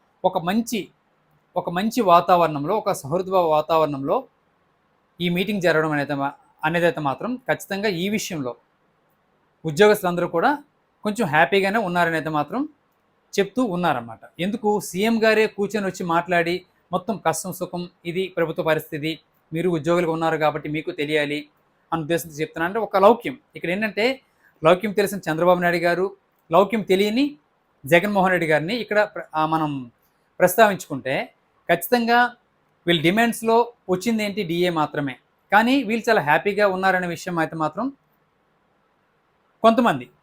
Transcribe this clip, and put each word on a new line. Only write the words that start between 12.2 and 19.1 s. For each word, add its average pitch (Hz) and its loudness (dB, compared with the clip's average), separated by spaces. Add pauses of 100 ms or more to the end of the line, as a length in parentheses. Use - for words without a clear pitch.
మాత్రం 160 -4 (680)
చెప్తూ 196 -2
ఉన్నారన్నమాట. 151 -2 (160)
ఎందుకు 208 -2 (120)
సీఎం 214 -2
గారే 220 4
కూర్చొని 202 -4
వచ్చి 185 -6
మాట్లాడి 170 0 (380)
మొత్తం 180 -4 (120)
కష్టం 165 -2
సుఖం 180 -8 (220)
ఇది 170 -4 (140)
ప్రభుత్వ 165 -2
పరిస్థితి, 156 -2 (420)